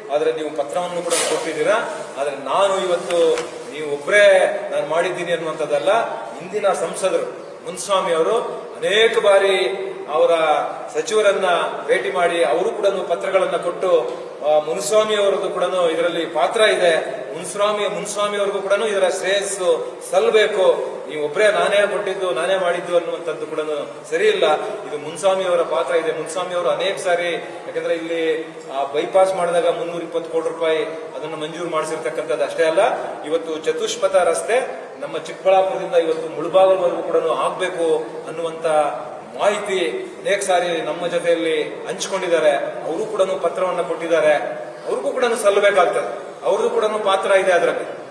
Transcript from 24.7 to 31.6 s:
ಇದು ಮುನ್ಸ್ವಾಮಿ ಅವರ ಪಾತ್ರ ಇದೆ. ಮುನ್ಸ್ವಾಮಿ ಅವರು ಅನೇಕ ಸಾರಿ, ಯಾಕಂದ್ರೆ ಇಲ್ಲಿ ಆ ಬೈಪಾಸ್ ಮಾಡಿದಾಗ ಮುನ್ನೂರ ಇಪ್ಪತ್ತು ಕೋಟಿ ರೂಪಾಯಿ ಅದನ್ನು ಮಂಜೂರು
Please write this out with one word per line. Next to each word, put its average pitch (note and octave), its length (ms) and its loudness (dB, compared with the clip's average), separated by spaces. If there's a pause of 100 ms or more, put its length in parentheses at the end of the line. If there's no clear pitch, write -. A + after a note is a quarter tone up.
ಇದು C#3+ 140 -8
ಮುನ್ಸ್ವಾಮಿ F3+ 460 0
ಅವರ F3 180 2
ಪಾತ್ರ E3 320 0
ಇದೆ. D#3+ 180 2
ಮುನ್ಸ್ವಾಮಿ F3 420 -6
ಅವರು E3+ 160 0
ಅನೇಕ F3+ 280 -2
ಸಾರಿ, F3 340 0 (340)
ಯಾಕಂದ್ರೆ E3 280 -2
ಇಲ್ಲಿ E3 500 -2 (280)
ಆ C#3 120 -2
ಬೈಪಾಸ್ F3+ 500 2
ಮಾಡಿದಾಗ E3+ 340 2
ಮುನ್ನೂರ E3+ 340 -2
ಇಪ್ಪತ್ತು E3 280 -6
ಕೋಟಿ D#3+ 180 -2
ರೂಪಾಯಿ D#3+ 360 0
ಅದನ್ನು - 520 -8
ಮಂಜೂರು D#3+ 340 -8